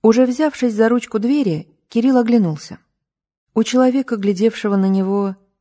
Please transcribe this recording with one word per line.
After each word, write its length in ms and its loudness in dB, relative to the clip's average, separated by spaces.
Уже 240 6
взявшись 480 -2
за 160 2
ручку 280 -2
двери, 500 -2
Кирилл 300 0
оглянулся. 600 0
У 80 0
человека, 540 0
глядевшего 600 -2
на 120 2
него 480 -2